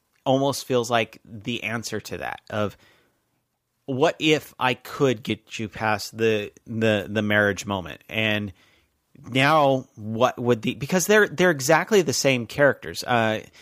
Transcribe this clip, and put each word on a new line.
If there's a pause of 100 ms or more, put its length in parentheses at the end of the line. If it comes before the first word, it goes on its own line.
(240)
almost
feels
like
the
answer
to
that, (100)
of (1120)
what
if
I
could
get
you
past
the, (160)
the,
the
marriage
moment?
And (760)
now (100)
what
would
the,
because
they're,
they're
exactly
the
same
characters.
Uh, (200)